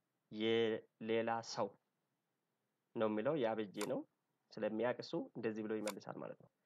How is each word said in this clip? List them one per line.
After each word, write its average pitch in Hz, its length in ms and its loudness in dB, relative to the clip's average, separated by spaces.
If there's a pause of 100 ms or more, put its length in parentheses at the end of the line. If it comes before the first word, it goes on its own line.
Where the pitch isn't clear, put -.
(320)
የሌላ 113 1000 2 (160)
ሰው 110 220 0 (1300)
ነው 110 120 4
የሚለው፣ 107 300 2
ያበጄ 110 400 0 (100)
ነው። 262 120 0 (520)
ስለሚያውቅ 110 480 0
እሱ - 140 -8 (180)
እንደዚህ 110 320 -2
ብሎ 107 120 -2
ይመልሳል 104 420 -4
ማለት 69 220 -8
ነው። - 100 -20 (160)